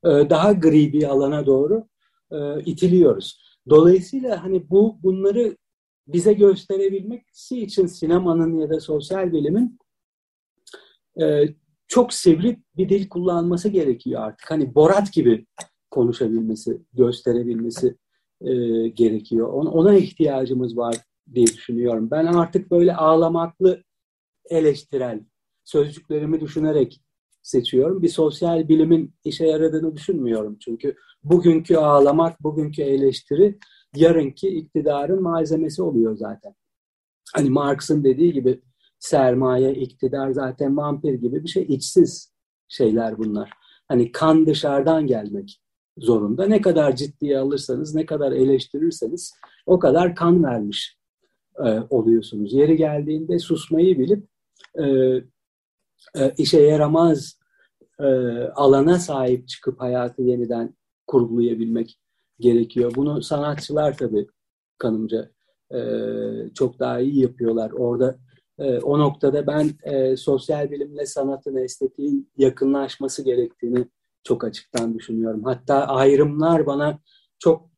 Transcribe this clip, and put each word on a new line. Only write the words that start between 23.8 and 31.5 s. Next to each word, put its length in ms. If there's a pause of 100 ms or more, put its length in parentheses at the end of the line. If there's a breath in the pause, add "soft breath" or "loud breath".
eleştirel, 680 (440)
sözcüklerimi 760
düşünerek 600 (420)
seçiyorum. 600
Bir 60
sosyal 600
bilimin 460 (100)
işe 220
yaradığını 500
düşünmüyorum. 640
Çünkü 360 (280 soft breath)
bugünkü 520